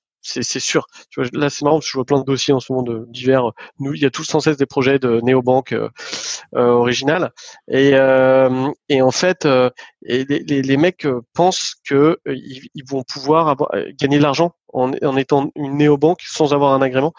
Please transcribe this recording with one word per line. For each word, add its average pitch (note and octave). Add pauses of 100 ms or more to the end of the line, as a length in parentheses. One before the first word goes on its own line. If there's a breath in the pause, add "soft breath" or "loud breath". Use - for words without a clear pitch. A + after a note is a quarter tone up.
(260)
c'est, -
c'est -
sûr. - (240 loud breath)
Tu -
vois, B2
là, C#3+
c'est -
marrant D3+
parce C#3+
que -
je C3+
vois B2
plein C#3+
de C3
dossiers C#3
en C3
ce -
moment B2+
de A#2
divers. B2 (280 loud breath)
Nous, C#3
il D#3
y C#3+
a B2+
tout D#3+
sans D#3
cesse D3+
des C#3
projets C3+
de A#2
néobanques, B2+
euh, A2 (640 loud breath)
euh, B2
originales. B2 (380 loud breath)
Et, C#3
euh, C3 (180)
et C3+
en C3
fait, F3+
euh, B2+ (380 loud breath)
et B2+
les, C#3+
les, C#3+
les C3+
mecs, F3
euh, B2+ (140)
pensent F3+ (120)
que, C#3+
euh, C#3
ils, C3
ils C#3+
vont C3+
pouvoir D3+
avoir, C#3
euh, F#2 (160)
gagner C#3+
de C#3+
l'argent D3+ (180)
en, B2+
en C3+
étant C#3
une C#3+
néobanque D3
sans C#3+
avoir C#3+
un C3+
agrément. C3+